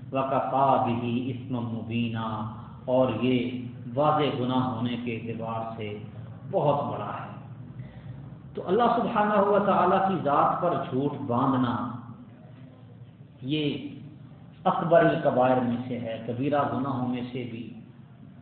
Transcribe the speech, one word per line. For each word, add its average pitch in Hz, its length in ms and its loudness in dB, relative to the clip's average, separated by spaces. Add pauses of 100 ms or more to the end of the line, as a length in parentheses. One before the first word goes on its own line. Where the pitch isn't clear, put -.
(120)
وکفا 131 720 2
بہ 120 420 0
اثما 123 320 -4
مبینا، 113 920 -4 (320)
اور 127 240 4 (120)
یہ 123 400 2 (340)
واضح 139 480 2
گناہ 127 160 0
ہونے 120 460 0
کے 117 120 -4
اعتبار 113 600 -6
سے 104 220 -6 (520)
بہت 147 440 2
بڑا 104 120 -6
ہے۔ - 440 -10 (1040)
تو - 120 -6
اللہ 196 160 4 (140)
سبحانہ 208 440 2
و 202 260 4
تعالیٰ 190 420 4
کی 196 60 2 (100)
ذات 147 380 4
پر 170 120 2 (160)
جھوٹ 143 320 -2
باندھنا 123 680 2 (1500)
یہ 143 460 -2 (760)
اکبر 165 400 6
الکبائر 127 560 6
میں 120 160 0 (120)
سے 120 100 -4
ہے، 113 280 -6
کبیرہ 139 360 0 (100)
گناہوں 123 360 -2
میں 123 140 -2 (100)
سے 120 180 -6
بھی - 240 -10 (680)